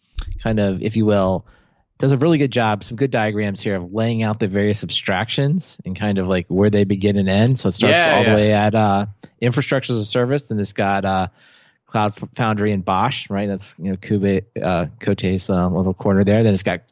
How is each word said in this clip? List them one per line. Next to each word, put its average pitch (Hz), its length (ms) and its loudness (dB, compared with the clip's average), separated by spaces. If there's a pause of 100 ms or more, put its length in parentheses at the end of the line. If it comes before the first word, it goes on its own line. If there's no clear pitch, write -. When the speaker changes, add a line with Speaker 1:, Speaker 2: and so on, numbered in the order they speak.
(420)
Speaker 1:
kind 110 180 -2
of, 98 220 0
if 110 140 -2
you 110 100 2
will, 95 400 2 (520)
does 139 140 2
a 139 60 2
really 160 200 4
good 135 140 0
job, 107 320 0
some 117 120 -12
good 127 140 0
diagrams 107 500 -2
here 101 160 -2
of 90 160 -8
laying 113 300 0
out 107 160 -2
the 110 80 -2
various 101 380 0
abstractions 123 1000 -2
and 92 140 -8
kind 101 200 -2
of, 92 100 -2
like, 92 200 0
where 101 220 2
they 104 140 4
begin 98 320 0
and 95 120 2
end. 113 300 2
So - 120 -2
it - 20 -2
starts 165 340 4
Speaker 2:
Yeah, 156 80 4
Speaker 1:
all - 80 4
Speaker 2:
yeah. 117 80 4
Speaker 1:
the 107 60 4
way 104 160 4
at, 104 220 2
uh, 101 320 2 (340)
infrastructure 127 520 0
as 120 60 0
a 107 60 -2
service, 127 460 0
and 107 100 -2
it's 98 120 -4
got, 98 320 0
uh, 95 240 0 (580)
Cloud 107 260 0
F-, - 220 -12
Foundry 107 380 0
and 95 120 -2
Bosch, 98 460 -2
right? 101 180 -4
That's, 98 300 -8
you 92 120 -6
know, 95 60 -4
Kube-, 98 480 -2 (180)
uh, 85 240 -2 (140)
Kote's, 95 480 -4
uh, 90 200 0
little 92 260 0
corner 98 280 0
there. 104 200 4
Then 110 100 4
it's 95 100 0
got 90 300 -4